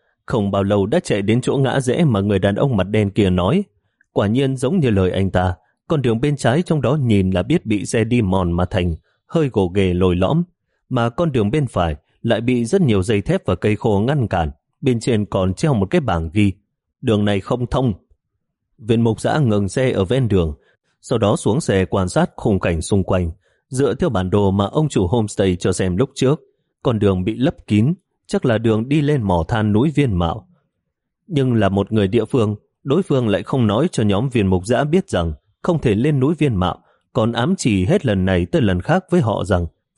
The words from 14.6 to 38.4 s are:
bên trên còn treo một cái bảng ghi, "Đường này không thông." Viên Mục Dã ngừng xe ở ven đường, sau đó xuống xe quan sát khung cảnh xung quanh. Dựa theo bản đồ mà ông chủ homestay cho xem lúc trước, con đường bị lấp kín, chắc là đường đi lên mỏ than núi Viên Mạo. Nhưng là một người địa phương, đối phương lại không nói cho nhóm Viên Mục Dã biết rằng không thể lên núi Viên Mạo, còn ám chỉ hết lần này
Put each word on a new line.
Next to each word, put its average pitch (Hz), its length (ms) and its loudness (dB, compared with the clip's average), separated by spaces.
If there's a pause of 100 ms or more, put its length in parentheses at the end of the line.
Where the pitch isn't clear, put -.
bên 123 200 0
trên 107 260 -2
còn 92 280 -2
treo 151 200 0
một 95 160 0
cái 175 100 2
bảng 85 320 -2
ghi, 101 200 2 (480)
"Đường 107 240 0
này 101 160 0
không 123 260 -4
thông." 127 260 0 (840)
Viên 113 220 0
Mục 113 200 0
Dã - 180 -2
ngừng 104 300 2
xe 131 240 0
ở 98 120 0
ven 123 240 0
đường, 85 260 0 (460)
sau 123 180 -4
đó 104 180 2
xuống 123 240 -2
xe 95 240 0
quan 95 240 -2
sát 170 280 0
khung 101 240 0
cảnh 85 220 -2
xung 95 220 0
quanh. 90 260 -2 (380)
Dựa 127 260 0
theo 175 160 -2
bản 92 200 -2
đồ 101 200 2
mà 101 140 0
ông 151 240 -2
chủ 95 180 0
homestay 101 500 0
cho 95 160 -2
xem 92 240 -2
lúc 127 180 0
trước, 135 260 0 (420)
con 117 160 0
đường 95 260 2
bị 110 120 -4
lấp 131 180 0 (120)
kín, 110 280 2 (320)
chắc - 180 -4
là 113 140 2
đường 113 300 0
đi 151 120 0
lên 143 220 0
mỏ 87 260 0
than 107 240 0
núi 127 220 2
Viên 123 240 0
Mạo. 85 300 -4 (800)
Nhưng 131 280 0
là 104 140 2
một 101 240 -2
người 104 160 2
địa 110 160 0
phương, 107 320 0 (260)
đối 147 200 0
phương 127 260 0
lại 98 140 0
không 123 240 0
nói 120 260 2
cho 131 100 -2
nhóm 104 260 0
Viên 110 180 0
Mục 92 200 0
Dã 123 180 2
biết 165 260 -2
rằng 85 220 -2 (300)
không 170 180 0
thể 110 140 2
lên 135 260 0
núi 147 140 2
Viên 147 200 0
Mạo, 90 240 -2 (340)
còn 117 200 0
ám 127 260 0
chỉ 98 260 0
hết 147 220 0
lần 95 180 0
này 90 220 0